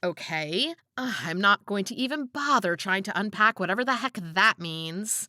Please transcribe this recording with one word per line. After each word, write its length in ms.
Okay. 720
Uh, 260
I'm 180
not 260
going 200
to 80
even 320
bother 500
trying 280
to 140
unpack 400
whatever 260
the 120
heck 240
that 380
means. 720